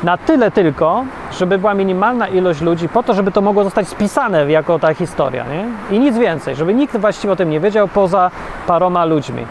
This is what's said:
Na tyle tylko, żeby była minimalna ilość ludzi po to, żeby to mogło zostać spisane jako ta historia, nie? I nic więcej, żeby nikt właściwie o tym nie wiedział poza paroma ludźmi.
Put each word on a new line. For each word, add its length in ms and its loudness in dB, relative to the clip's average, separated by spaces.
Na 140 2
tyle 340 2
tylko, 520 2
żeby 260 0
była 160 0
minimalna 540 0
ilość 340 0
ludzi 280 0
po 140 0
to, 100 0
żeby 180 0
to 100 2
mogło 220 2
zostać 240 0
spisane 640 0
jako 280 2
ta 140 2
historia, 500 -4
nie? 540 -6
I 20 2
nic 180 2
więcej, 380 0
żeby 180 0
nikt 240 0
właściwie 360 0
o 20 2
tym 140 0
nie 100 0
wiedział 280 2
poza 440 2
paroma 380 2
ludźmi. 460 -2